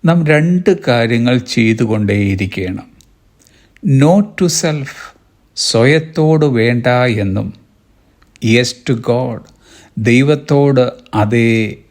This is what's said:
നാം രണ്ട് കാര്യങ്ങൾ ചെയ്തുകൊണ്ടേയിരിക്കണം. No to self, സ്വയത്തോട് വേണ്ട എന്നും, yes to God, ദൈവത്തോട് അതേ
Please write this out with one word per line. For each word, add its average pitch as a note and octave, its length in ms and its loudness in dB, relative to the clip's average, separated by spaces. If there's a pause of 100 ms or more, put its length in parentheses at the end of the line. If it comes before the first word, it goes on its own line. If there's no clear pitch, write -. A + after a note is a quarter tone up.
നാം E3+ 220 2
രണ്ട് E3+ 440 2 (140)
കാര്യങ്ങൾ A#2+ 540 0
ചെയ്തുകൊണ്ടേയിരിക്കണം. G#2 1500 -2 (960)
No D3 320 4 (200)
to F3+ 140 -2
self, D3+ 440 -4 (640)
സ്വയത്തോട് D#3 920 0
വേണ്ട A#2+ 400 0 (340)
എന്നും, G2+ 280 -4 (960)
yes A#2+ 280 2 (120)
to C#3 120 -2 (140)
God, A#2+ 320 -4 (580)
ദൈവത്തോട് C#3 840 2 (300)
അതേ A2+ 380 0 (380)